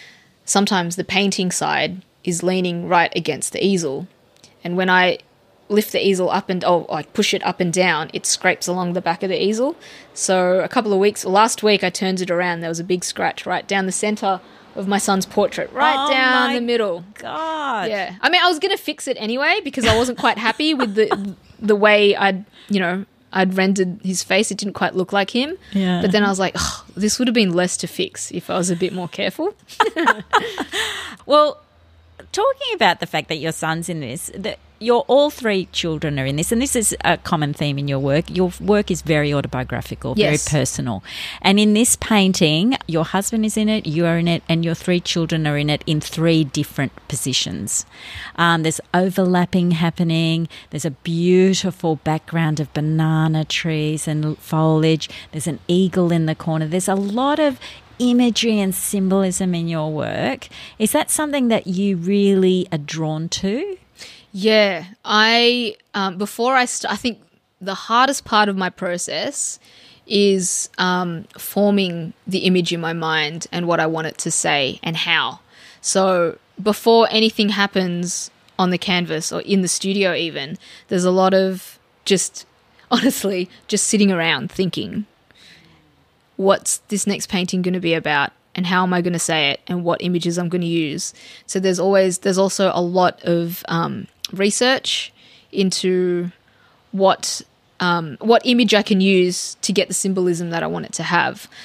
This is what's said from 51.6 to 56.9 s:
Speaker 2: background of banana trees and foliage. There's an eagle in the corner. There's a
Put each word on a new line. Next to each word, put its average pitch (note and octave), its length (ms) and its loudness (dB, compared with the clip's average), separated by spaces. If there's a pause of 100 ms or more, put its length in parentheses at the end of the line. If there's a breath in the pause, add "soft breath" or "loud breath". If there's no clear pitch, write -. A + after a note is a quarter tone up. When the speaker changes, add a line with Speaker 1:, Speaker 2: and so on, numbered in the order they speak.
Speaker 2:
background D#3 640 -2
of C#3+ 140 -6
banana D#3 720 2
trees D#3 600 -2
and D3+ 320 -2
foliage. D#3+ 680 2 (240 loud breath)
There's D#3 140 -8
an D3 220 -6
eagle F3 440 2
in E3 140 2
the D#3+ 80 -2
corner. D#3+ 320 -2
There's F3+ 220 -2
a G3 60 0